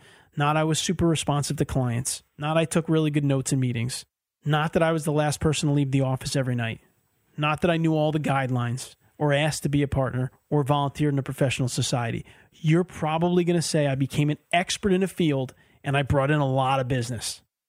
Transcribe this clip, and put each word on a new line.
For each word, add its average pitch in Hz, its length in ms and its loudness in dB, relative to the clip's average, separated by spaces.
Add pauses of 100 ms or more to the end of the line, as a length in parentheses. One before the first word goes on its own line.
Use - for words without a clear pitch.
(360)
not, 147 200 2
"I 156 80 2
was 160 160 0
super 170 260 0
responsive 147 520 0
to 143 60 0
clients," 123 600 -2 (120)
not, 156 220 -2
"I 165 60 4
took 160 240 -2
really 160 240 2
good 147 120 0
notes 135 280 0
in 135 80 2
meetings," 123 440 -4 (400)
not 151 280 0
that 175 100 2
I 160 80 4
was 160 140 -2
the 151 80 0
last 151 260 0
person 156 300 0
to 143 60 2
leave 143 180 2
the 139 80 4
office 131 340 -2
every 127 220 0
night, 113 240 -4 (560)
not 151 240 -2
that 180 100 2
I 165 60 2
knew 160 180 2
all 151 160 2
the 156 80 0
guidelines 131 800 -2 (220)
or 147 140 2
asked 147 300 0
to 160 60 -2
be 143 140 2
a 139 60 0
partner 127 440 -2 (180)
or 147 140 2
volunteered 143 500 0
in 139 40 0
a 135 40 0
professional 135 460 -2
society. 120 580 -4 (260)
You're 165 320 2
probably 175 600 0
gonna 170 180 2
say, 151 240 0
"I 135 80 0
became 139 340 0
an 151 100 -2 (140)
expert 185 400 0
in 185 120 2
a 185 40 0
field 139 460 -2 (300)
and 139 120 0
I 139 60 2
brought 139 300 2
in 151 80 2
a 139 60 0
lot 135 340 2
of 127 80 -4
business." 123 520 -4 (280)